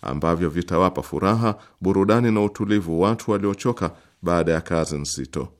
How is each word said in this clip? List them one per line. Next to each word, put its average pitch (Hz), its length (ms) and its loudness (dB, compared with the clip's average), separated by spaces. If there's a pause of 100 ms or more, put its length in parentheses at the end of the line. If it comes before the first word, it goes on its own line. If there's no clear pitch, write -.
ambavyo 80 480 0
vitawapa 87 520 0
furaha, 104 520 0 (260)
burudani 101 520 4
na 107 120 2
utulivu 101 560 0
watu 110 300 0
waliochoka 101 600 -2 (320)
baada 85 300 2
ya 82 80 0
kazi 82 380 -2
nzito. 69 500 -8 (120)